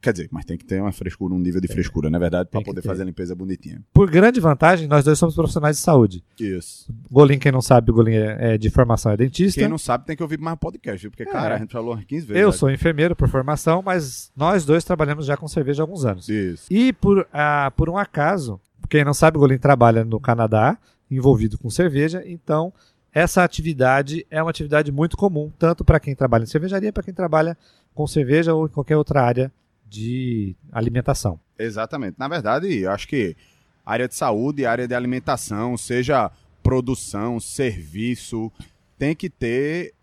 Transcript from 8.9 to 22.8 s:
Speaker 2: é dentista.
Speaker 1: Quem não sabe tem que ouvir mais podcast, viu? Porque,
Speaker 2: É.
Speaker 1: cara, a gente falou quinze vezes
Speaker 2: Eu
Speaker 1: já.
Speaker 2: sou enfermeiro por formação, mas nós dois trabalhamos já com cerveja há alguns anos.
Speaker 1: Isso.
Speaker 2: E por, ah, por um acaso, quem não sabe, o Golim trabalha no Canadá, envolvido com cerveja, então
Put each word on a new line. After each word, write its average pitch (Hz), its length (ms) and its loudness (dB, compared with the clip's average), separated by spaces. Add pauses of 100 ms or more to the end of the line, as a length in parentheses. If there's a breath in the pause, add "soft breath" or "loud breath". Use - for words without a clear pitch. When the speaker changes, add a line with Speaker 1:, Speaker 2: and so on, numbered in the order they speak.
Speaker 2:
é 104 60 0
dentista. 139 420 0
Speaker 1:
Quem - 100 2
não 160 80 -4
sabe 127 300 -4
tem 160 100 -8
que 170 60 -8
ouvir 156 160 -6
mais 165 180 -6
podcast, 139 460 -10
viu? 104 80 -14
Porque, - 140 -14
Speaker 2:
É. - 20 -12
Speaker 1:
cara, 135 300 -4
a - 20 -6
gente 107 140 -10
falou 117 240 -6
quinze 139 300 -10
vezes 110 140 0
Speaker 2:
Eu 202 120 6
Speaker 1:
já. - 60 -2
Speaker 2:
sou 135 120 2
enfermeiro 160 460 0
por 135 120 0
formação, 147 540 0
mas 180 540 -6
nós 165 280 0
dois 156 200 4
trabalhamos 151 420 -2
já 143 100 0
com 156 120 -10
cerveja 143 340 -2
há - 20 0
alguns 160 200 -6
anos. 95 240 -4
Speaker 1:
Isso. 98 440 -4
Speaker 2:
E 240 200 2
por, 196 400 2
ah, 147 440 0
por 156 120 0
um 175 100 -4
acaso, 151 640 -2 (280)
quem 147 160 4
não 139 80 0
sabe, 160 240 4
o 147 40 2
Golim 135 180 6
trabalha 120 440 6
no 113 160 -2
Canadá, 117 600 2 (320)
envolvido 123 480 2
com 120 100 -8
cerveja, 160 560 0
então 170 480 -4 (400)